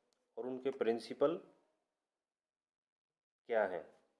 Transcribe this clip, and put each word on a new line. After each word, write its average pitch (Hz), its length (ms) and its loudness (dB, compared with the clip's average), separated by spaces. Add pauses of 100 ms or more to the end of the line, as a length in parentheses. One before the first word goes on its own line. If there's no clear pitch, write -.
(360)
और 117 100 -6
उनके 131 240 -4
principle 131 640 2 (2000)
क्या 110 180 4
हैं। 87 180 -4 (360)